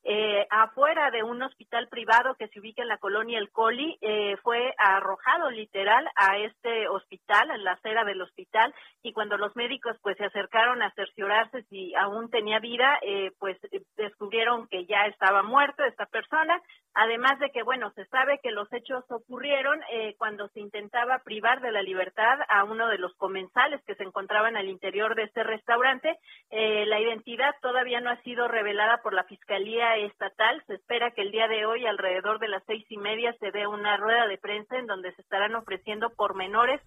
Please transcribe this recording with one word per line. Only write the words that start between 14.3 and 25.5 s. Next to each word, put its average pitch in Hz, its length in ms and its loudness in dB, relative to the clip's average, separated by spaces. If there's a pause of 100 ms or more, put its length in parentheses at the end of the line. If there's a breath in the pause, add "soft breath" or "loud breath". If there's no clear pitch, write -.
que 180 180 -6
ya 202 200 2
estaba 196 360 4
muerto 277 420 2
esta 220 220 -4
persona, 311 540 0 (340 soft breath)
además 233 440 4
de 277 120 -2
que, 233 120 -4
bueno, 233 320 -2
se 196 120 -14
sabe 262 360 2
que 240 100 -4
los 208 200 -6
hechos 254 380 -8
ocurrieron, 269 680 -2 (120)
eh, 220 260 -6
cuando 208 300 -6
se 220 120 -14
intentaba 226 600 -2
privar 220 400 0
de 240 120 -4
la 202 100 0
libertad 190 560 0 (100)
a 202 160 6
uno 226 240 -2
de 202 100 0
los 180 180 -6
comensales 196 680 -2
que 202 80 -8
se - 100 -10
encontraban 214 520 0
al 196 120 -4
interior 196 460 -4
de 220 100 -2
este 220 180 -6
restaurante. 247 760 0 (320 loud breath)